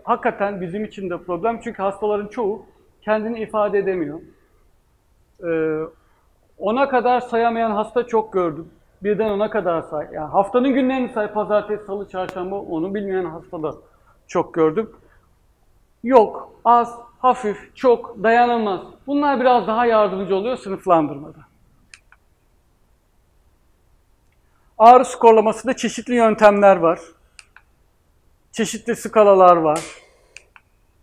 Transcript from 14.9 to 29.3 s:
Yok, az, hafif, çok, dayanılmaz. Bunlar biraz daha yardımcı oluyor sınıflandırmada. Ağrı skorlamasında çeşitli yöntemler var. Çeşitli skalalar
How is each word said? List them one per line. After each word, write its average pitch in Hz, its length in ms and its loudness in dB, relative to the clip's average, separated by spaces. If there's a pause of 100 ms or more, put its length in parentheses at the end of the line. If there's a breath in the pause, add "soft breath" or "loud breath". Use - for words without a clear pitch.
Yok, 233 500 2 (120)
az, 233 340 2 (200)
hafif, 220 560 -2
çok, 233 480 0
dayanılmaz. 226 580 2 (260)
Bunlar 285 320 0
biraz 247 280 2
daha 220 180 -2
yardımcı 196 500 0
oluyor 214 220 -4
sınıflandırmada. 160 800 -2 (3500)
Ağrı 247 280 8
skorlamasında 226 680 2
çeşitli 240 400 -6
yöntemler 208 600 6
var. 170 240 0 (1500)
Çeşitli 226 440 -6
skalalar 190 640 6